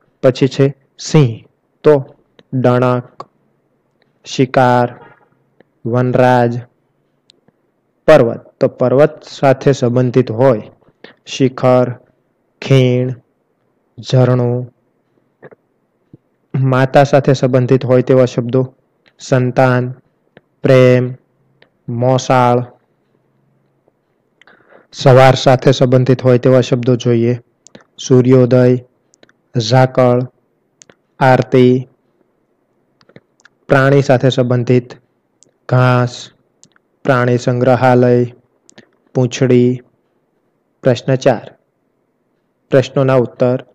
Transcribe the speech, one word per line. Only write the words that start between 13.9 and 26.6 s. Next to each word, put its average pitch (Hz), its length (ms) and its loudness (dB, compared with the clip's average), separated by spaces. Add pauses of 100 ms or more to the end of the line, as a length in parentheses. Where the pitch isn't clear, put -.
ઝરણું. 123 600 -2 (1900)
માતા 131 440 2
સાથે 139 280 0
સંબંધિત 127 520 0
હોય 127 180 0
તેવા 131 220 2
શબ્દો 127 500 -6 (440)
સંતાન, 127 760 -2 (680)
પ્રેમ, 127 520 2 (760)
મોસાળ. 123 760 0 (2250)
સવાર 131 420 4
સાથે 131 380 0
સંબંધિત 127 500 0
હોય 127 160 2
તેવા 131 220 2